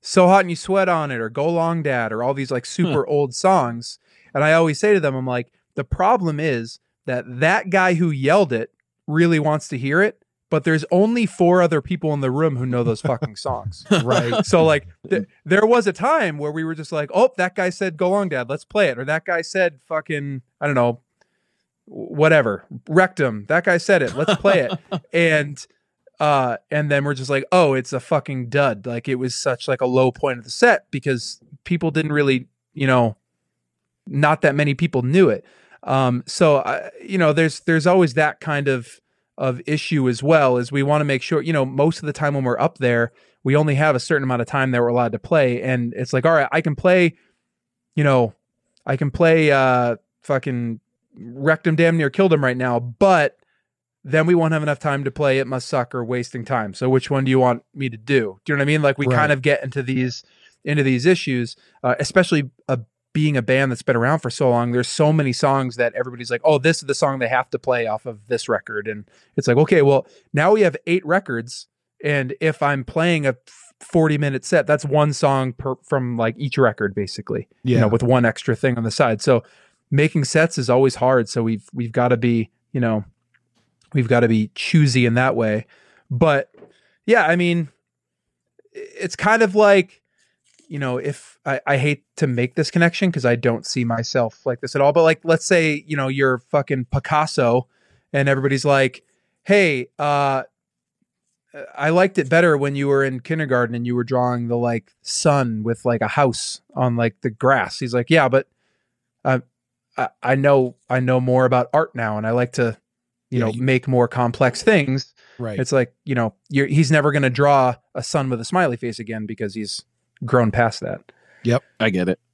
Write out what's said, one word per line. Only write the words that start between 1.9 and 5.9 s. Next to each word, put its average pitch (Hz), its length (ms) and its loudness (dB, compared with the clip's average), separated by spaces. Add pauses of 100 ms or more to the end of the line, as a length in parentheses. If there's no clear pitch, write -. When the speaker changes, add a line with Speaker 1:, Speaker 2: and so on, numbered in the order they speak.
Speaker 1:
or 113 100 -4
all 135 100 0
these, 135 180 -6
like, 123 140 -4
super 156 400 -2
Speaker 2:
Huh. 147 60 -6
Speaker 1:
old 143 220 -2
songs. 127 680 0 (340)
And 139 100 0
I 156 100 4
always 165 260 2
say 208 140 2
to 196 60 4
them, 139 160 0
I'm 131 120 -4
like, 123 240 -6 (240)
"The 143 80 -6
problem 180 560 0